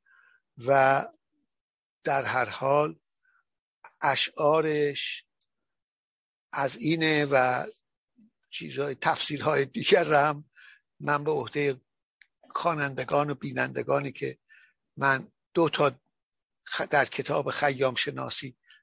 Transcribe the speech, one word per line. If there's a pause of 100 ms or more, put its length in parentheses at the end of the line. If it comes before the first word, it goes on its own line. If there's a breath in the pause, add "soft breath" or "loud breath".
(580 soft breath)
و (1000)
در
هر
حال (1000)
اشعارش (1300)
از
اینه
و (840)
چیزهای،
تفسیرهای
دیگر
هم (500 soft breath)
من
به
عهده (680)
خوانندگان
و
بینندگانی
که (600 soft breath)
من (220)
دو
تا (680)
خ-،
در
کتاب
خیام
شناسی (260 soft breath)